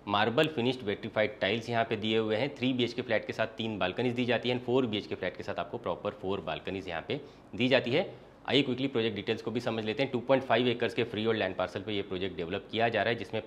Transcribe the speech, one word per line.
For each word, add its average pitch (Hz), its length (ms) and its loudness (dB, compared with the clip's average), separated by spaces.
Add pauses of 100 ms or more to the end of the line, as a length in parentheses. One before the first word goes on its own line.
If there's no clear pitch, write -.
मार्बल 113 400 4
फिनिश्ड 127 340 0
vitrified 107 600 0
टाइल्स 113 280 0
यहाँ 117 160 2
पे 117 100 0
दिए 110 220 2
हुए 107 180 2
हैं। 143 200 0
थ्री 127 180 2
बी 120 100 2
एच 113 100 0
के 127 80 -4
फ्लैट 107 260 0
के 117 60 -6
साथ 113 140 0 (100)
तीन 110 220 -2
बालकनीज 113 340 0
दी 123 120 0
जाती 117 240 2
है 123 60 2
and 123 100 -6
फ़ोर 127 200 4
बी 107 120 -2
एच 95 100 -6
के 101 80 -6
फ्लैट 92 220 -4
के - 60 -10
साथ 92 160 -4
आपको - 180 -6
प्रॉपर 98 440 -4
फोर 95 200 -2
बालकनीज 90 460 -6
यहाँ 82 200 -6
पे 135 120 -2 (360)
दी 123 120 2
जाती 123 240 4
है। 165 180 2 (400)
आइए 139 120 6
quickly 127 260 0
project 113 280 0
details 107 260 -2
को 117 100 -4
भी 117 80 -2
समझ 113 260 -2
लेते 107 180 0
हैं। 107 80 0
two 120 80 0
point 127 240 4
five 123 240 4
acres 117 260 2
के 120 120 0
फ्रीहोल्ड 110 340 0
land 95 160 0
parcel 92 260 -2
पे 107 120 -4
ये 98 100 0
project 92 340 -4
develop 90 340 -4
किया 113 180 2
जा 107 140 2
रहा 113 100 2
है, 107 60 -4
जिसमें 104 280 -6